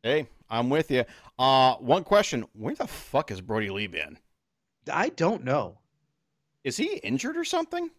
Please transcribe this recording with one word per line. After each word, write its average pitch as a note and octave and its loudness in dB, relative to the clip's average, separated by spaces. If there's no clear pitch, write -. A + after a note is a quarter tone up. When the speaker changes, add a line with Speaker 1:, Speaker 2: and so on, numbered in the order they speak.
Speaker 1:
Hey, C3 0
I'm A#2+ 0
with D#3 0
you. B2+ 2
Uh, C3 6
one D3+ 2
question. G3+ 2
Where A2 -8
the - -6
fuck - -4
has F#2+ -10
Brody G#2+ -2
Lee G2+ -4
been? D#2+ -8
Speaker 2:
I E3 0
don't E3 -2
know. B2+ -2
Speaker 1:
Is C#3 -4
he F#4+ -2
injured C#4 -6
or E4+ -4
something? E4+ -4